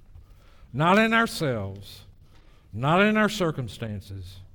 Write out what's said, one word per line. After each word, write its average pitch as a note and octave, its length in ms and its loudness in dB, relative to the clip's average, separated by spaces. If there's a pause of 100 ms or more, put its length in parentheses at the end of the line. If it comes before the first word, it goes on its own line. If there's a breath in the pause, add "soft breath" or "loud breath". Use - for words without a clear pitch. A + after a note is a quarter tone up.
(720 soft breath)
not E3 240 4
in A3 160 4
ourselves, B2 920 -2 (680 soft breath)
not D3+ 300 2
in G#3+ 140 4
our G#3 120 4
circumstances G#2+ 1080 -6 (180)